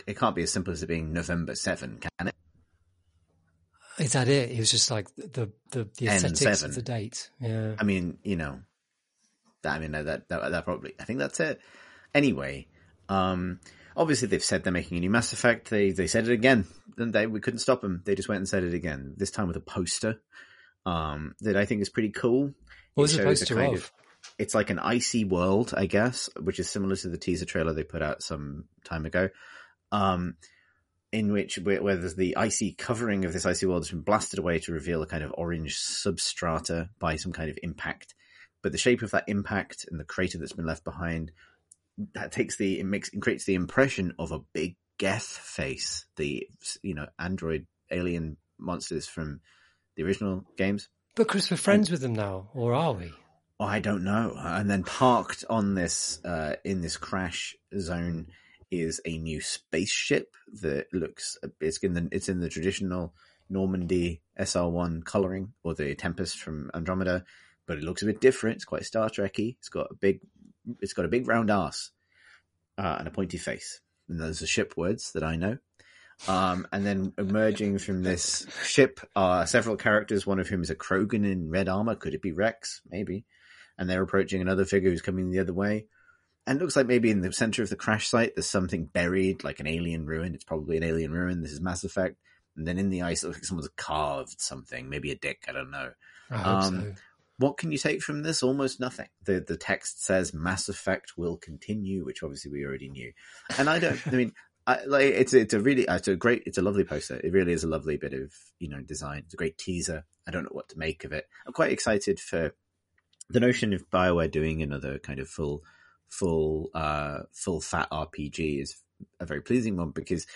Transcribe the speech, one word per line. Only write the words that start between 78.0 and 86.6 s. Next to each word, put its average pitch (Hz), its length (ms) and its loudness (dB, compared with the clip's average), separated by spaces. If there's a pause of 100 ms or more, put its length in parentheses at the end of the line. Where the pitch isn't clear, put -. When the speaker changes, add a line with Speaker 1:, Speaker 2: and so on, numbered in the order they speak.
Speaker 1:
this - 440 0 (180)
ship - 360 6 (160)
are 90 300 6
several 113 300 4
characters, 104 500 4
one 98 120 2
of 92 100 -2
whom 92 140 0
is 82 80 -4
a 80 40 -2
Krogan 104 560 0
in 90 200 -2
red 95 180 2
armor. 104 260 0
Could 85 200 -6
it - 80 -6
be 92 100 -2
Rex? 104 580 -2
Maybe. 98 340 -4 (540)
And 90 100 -2
they're 92 140 2
approaching 95 400 2
another 92 240 4
figure 95 240 4
who's 82 100 2
coming 92 300 -2
the 92 80 2
other 90 160 0
way. 104 320 -2 (600)
And 135 120 2
it 165 40 -2